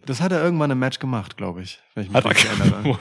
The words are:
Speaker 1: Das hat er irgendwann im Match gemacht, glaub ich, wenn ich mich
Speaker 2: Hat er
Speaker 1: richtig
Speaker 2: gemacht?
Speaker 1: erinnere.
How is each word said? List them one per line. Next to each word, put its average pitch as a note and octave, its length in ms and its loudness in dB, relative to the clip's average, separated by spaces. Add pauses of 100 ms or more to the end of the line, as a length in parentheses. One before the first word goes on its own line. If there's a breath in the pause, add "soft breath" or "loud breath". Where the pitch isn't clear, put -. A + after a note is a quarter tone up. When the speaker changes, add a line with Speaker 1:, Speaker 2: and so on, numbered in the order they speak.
Speaker 1:
Das B2+ 140 -6
hat F3+ 120 0
er E3 100 2
irgendwann D#3+ 280 2
im C3 100 0
Match C3 180 -2
gemacht, B2 380 -6
glaub F#2 240 -6
ich, F#2+ 180 -14 (160)
wenn G#2+ 100 -6
ich F#2 40 -12
mich G2+ 80 0
Speaker 2:
Hat C3 80 4
er - 80 2
Speaker 1:
richtig - 180 4
Speaker 2:
gemacht? - 220 4
Speaker 1:
erinnere. A2 280 0